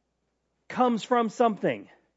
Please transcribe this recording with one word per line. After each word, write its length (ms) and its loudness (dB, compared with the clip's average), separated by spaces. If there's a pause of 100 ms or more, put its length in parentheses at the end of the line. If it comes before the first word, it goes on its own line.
(680)
comes 340 0
from 280 0
something. 580 -2 (280)